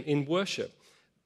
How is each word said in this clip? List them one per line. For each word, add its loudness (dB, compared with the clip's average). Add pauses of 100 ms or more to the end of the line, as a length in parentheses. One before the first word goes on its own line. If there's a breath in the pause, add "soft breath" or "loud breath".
in 2
worship. -2 (540 soft breath)